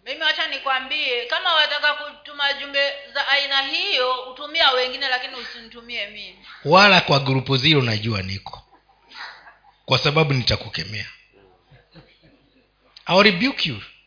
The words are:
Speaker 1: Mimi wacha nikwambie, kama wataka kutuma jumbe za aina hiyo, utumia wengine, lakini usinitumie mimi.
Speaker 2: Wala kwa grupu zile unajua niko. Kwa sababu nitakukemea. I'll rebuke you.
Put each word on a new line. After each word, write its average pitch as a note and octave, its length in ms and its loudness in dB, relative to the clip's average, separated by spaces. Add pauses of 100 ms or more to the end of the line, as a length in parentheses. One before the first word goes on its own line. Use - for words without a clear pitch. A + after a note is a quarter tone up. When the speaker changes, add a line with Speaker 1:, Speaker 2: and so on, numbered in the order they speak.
Speaker 1:
Mimi D4 160 -8
wacha D#4 260 0
nikwambie, C4 760 -2
kama E4+ 280 0
wataka D4 400 2
kutuma D4 580 -6
jumbe C#4 400 -2 (220)
za C#4+ 140 -2
aina C#4 340 2
hiyo, C4+ 600 -2
utumia D4 480 0
wengine, B3+ 380 -2
lakini C4 260 -4
usinitumie A#3 720 -12
mimi. G3+ 400 -20 (180)
Speaker 2:
Wala F#3 360 8
kwa D3 200 2
grupu C3+ 360 0
zile D3 200 4
unajua A2 460 0
niko. F#2+ 400 -12 (1200)
Kwa C3 140 2
sababu D3 360 2
nitakukemea. G#2 720 -4 (2000)
I'll F3+ 140 6
rebuke G#3 460 2
you. A2+ 140 -8 (240)